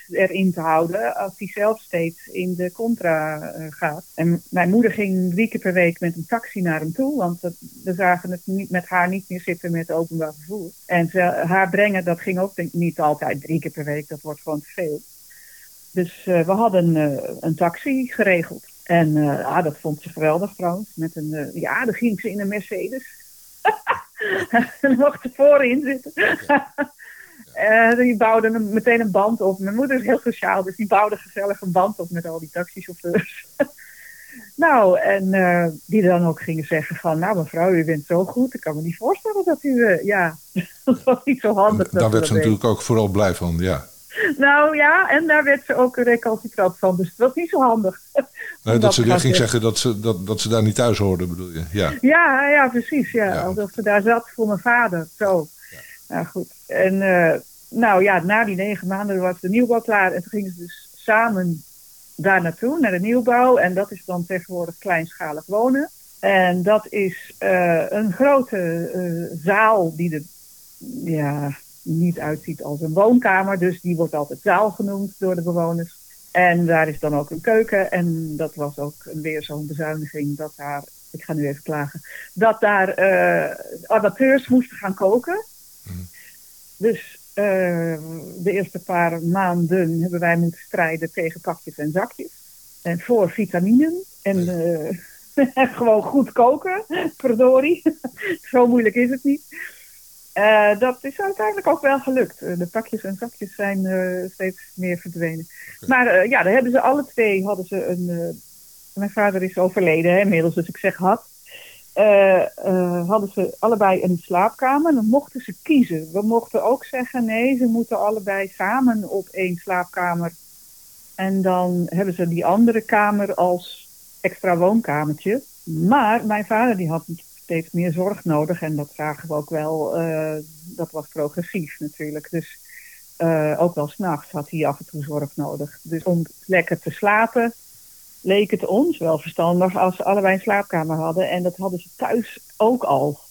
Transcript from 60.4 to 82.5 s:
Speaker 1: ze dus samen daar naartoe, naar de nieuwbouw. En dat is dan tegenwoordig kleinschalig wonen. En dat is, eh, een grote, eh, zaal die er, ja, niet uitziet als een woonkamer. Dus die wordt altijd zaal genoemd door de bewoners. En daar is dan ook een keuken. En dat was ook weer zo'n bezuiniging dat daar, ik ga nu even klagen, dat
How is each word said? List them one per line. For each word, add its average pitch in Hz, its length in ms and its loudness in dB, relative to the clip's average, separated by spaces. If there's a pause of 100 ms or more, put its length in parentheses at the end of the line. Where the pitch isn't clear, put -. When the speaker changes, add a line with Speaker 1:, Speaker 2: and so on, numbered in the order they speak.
Speaker 1:
ze 170 60 -14
dus - 320 -20
samen 202 680 0 (520)
daar 185 260 2
naartoe, 226 380 -2
naar 233 120 2
de 180 80 0
nieuwbouw. 240 580 4
En 180 160 2
dat 196 180 -2
is 202 140 -16
dan 175 200 -6
tegenwoordig 175 520 -8
kleinschalig 165 680 -6
wonen. 254 440 0 (300)
En 185 440 2
dat 208 260 2
is, 196 480 -4
eh, 180 520 2
een 208 240 -2
grote, 196 800 0
eh, 170 500 -6
zaal 196 520 4
die 165 180 -2
er, 151 80 -6 (840)
ja, 147 540 -4 (240)
niet 165 380 0
uitziet 151 440 -8
als 147 180 -8
een 156 120 -4
woonkamer. 196 640 4
Dus 180 220 0
die 175 140 -2
wordt 160 180 0
altijd 147 300 -4
zaal 202 280 4
genoemd 202 460 -6
door 185 180 -2
de 170 60 -4
bewoners. 170 560 -2 (340)
En 175 340 4
daar 160 220 2
is 151 120 -6
dan 151 160 -2
ook 147 140 -2
een 160 120 -10
keuken. 220 500 2
En 165 440 -2
dat 151 200 -6
was 143 240 -8
ook 147 240 -10 (100)
weer 156 300 -8
zo'n 151 240 -10
bezuiniging 151 680 -6
dat 151 180 -10
daar, 143 280 -10 (280)
ik 165 120 -16
ga 156 100 -8
nu 147 140 -2
even 143 160 -8
klagen, 147 380 -6 (320)
dat 220 260 2